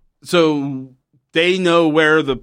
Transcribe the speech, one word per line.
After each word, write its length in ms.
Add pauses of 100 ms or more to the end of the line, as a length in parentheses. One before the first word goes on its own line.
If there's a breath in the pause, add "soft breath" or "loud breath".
(240)
so 720 (380)
they 260
know 280
where 360
the 200